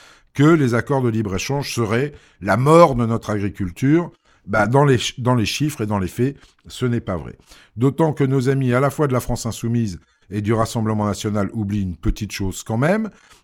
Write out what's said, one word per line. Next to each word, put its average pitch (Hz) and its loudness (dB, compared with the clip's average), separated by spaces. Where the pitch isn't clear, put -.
que 143 2
les 151 4
accords 131 0
de 123 0
libre-échange 110 -4
seraient 117 -2
la 98 2
mort 151 6
de 117 0
notre 113 -2
agriculture. 107 -2
Bah, 104 0
dans 139 4
les 135 6
ch-, - -6
dans 123 0
les 117 2
chiffres 147 -4
et 107 -2
dans 104 -2
les 92 -2
faits, 131 -2
ce - -6
n'est 117 -2
pas 92 -6
vrai. 60 -12
D'autant 143 0
que 147 0
nos 131 2
amis 135 2
à 127 2
la 139 2
fois 151 0
de 127 -2
la 123 0
France - -4
Insoumise 113 -4
et 104 -4
du 107 0
Rassemblement 110 0
National 104 -2
oublient 104 -4
une 90 -4
petite - -4
chose 98 -6
quand 113 -4
même, 196 0